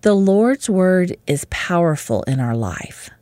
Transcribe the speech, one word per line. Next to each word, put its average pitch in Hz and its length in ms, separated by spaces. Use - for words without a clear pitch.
The 208 120
Lord's 202 560
word 185 560
is 143 240
powerful 160 720
in 135 160
our 120 160
life. - 540